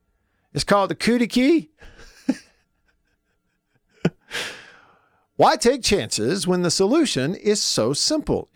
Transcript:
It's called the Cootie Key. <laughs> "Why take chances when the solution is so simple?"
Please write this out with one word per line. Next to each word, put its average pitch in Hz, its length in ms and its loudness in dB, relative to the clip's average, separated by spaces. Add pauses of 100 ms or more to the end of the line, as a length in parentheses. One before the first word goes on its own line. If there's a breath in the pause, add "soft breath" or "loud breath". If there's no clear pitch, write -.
(520)
It's 143 120 -6
called 196 260 0
the 160 60 -8
Cootie 240 320 0
Key. 262 420 2 (560 loud breath)
<laughs> - 80 0 (3000 loud breath)
"Why 226 180 4
take 247 280 0
chances 156 680 -2
when 180 140 0
the 175 80 0
solution 196 680 0
is 208 260 -2
so 123 300 0
simple?" 139 640 -2